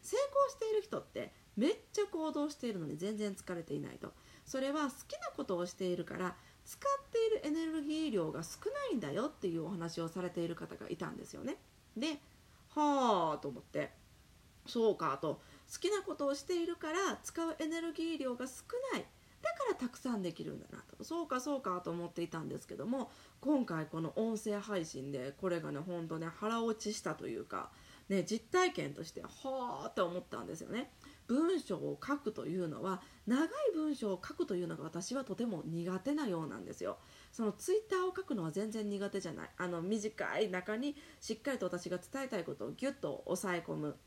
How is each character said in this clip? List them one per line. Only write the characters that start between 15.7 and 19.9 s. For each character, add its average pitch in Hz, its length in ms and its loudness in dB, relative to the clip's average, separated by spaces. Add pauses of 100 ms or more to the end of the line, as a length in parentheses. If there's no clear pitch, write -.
好 - 60 -8
き 349 120 2
な 403 120 2
こ 349 120 -4
と 285 120 0
を 277 80 4
し 285 80 -8
て 349 200 2
い 339 40 2
る 339 100 -2
か 311 160 -4
ら 349 300 2
使 - 220 -2
う 330 140 0
エ 320 80 0
ネ 330 140 0
ル 330 120 -2
ギ 330 220 -2
ー 302 40 -4
量 254 180 0
が 247 100 -4
少 269 80 -8 (380)
な 240 60 0
い。 - 80 -6 (400)
だ 659 60 2
か 640 180 -2
ら 359 60 6
た 247 120 -2
く - 100 -10